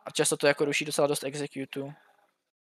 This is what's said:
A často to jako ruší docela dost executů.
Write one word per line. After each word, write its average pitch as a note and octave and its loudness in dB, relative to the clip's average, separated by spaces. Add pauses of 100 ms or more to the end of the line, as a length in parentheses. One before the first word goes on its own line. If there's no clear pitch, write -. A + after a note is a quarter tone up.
A - -10
často D3+ 2
to D3+ 2
jako C#3+ 4
ruší C#3+ 0
docela D3 2
dost C#3+ -2
executů. C#3 -8 (680)